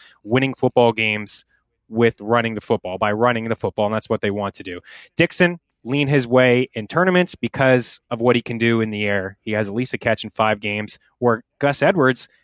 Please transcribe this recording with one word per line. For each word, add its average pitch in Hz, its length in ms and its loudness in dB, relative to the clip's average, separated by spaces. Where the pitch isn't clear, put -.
winning 131 300 0
football 120 400 2
games 107 540 -4
with 113 320 0
running 113 340 0
the 107 60 -8
football, 95 380 -4
by 104 140 0
running 113 360 0
the 113 80 -2
football, 104 300 -2
and 107 80 -2
that's - 160 -4
what 110 100 -2
they 104 100 -2
want 101 260 -6
to - 60 -14
do. 90 180 -12
Dixon, 175 420 2
lean 139 220 -2
his 135 220 2
way 127 460 4
in 107 120 -8
tournaments 180 480 2
because 127 640 0
of 117 100 -6
what 123 160 4
he 117 60 -2
can 120 160 -8
do 113 240 2
in 110 80 -4
the 104 140 -4
air. 98 360 -4
He 110 120 -8
has 107 160 -2
at 98 60 -8
least 123 200 -4
a - 40 -6
catch 113 240 -2
in 107 80 -12
five 107 300 0
games, 104 380 -8
where 120 240 2
Gus 139 220 0
Edwards 143 460 2